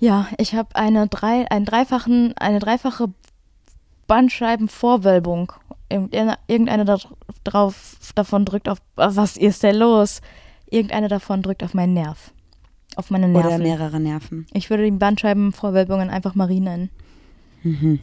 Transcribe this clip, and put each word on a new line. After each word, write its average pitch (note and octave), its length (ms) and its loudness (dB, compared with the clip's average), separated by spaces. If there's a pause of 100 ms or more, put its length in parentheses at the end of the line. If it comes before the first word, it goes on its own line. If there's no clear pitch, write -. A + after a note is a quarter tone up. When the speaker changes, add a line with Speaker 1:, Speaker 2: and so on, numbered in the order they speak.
Speaker 1:
Ja, G3+ 360 2
ich - 180 -2
hab A3+ 220 -6
eine G#3+ 320 2
drei-, A#3 420 -2
einen G#3 140 0
dreifachen, A#3+ 720 0
eine G#3 220 0
dreifache A#3 480 -2 (1000)
Bandscheibenvorwölbung. G#3+ 1500 2 (360)
Irgendeine, G3+ 480 -2 (100)
irgendeine A3 380 0
da G3+ 140 2 (440)
drauf, G3+ 540 -2 (180)
davon G3+ 300 0
drückt G3+ 240 -4
auf, G3+ 100 -6 (180)
was G3+ 420 0
ist G3+ 240 2
denn G#3 140 4
los? A3 440 4 (480)
Irgendeine G#3 400 -2
davon G3 320 -2
drückt F#3+ 240 -6
auf E3+ 80 -8
meinen F3+ 220 0
Nerv. D#3 380 -6 (640)
Auf - 140 -10
meine F#3+ 180 2
Nerven. E3+ 200 4
Speaker 2:
Oder E3 100 0
mehrere D#3+ 400 -2
Nerven. D#3 540 -6
Speaker 1:
Ich - 180 -6
würde G#3+ 140 0
die G#3+ 80 0
Bandscheibenvorwölbungen G3 1160 0
einfach F#3+ 260 -6
Marie F#3 240 0
nennen. F3+ 300 -4 (760)
Speaker 2:
Mhm. D#3 380 0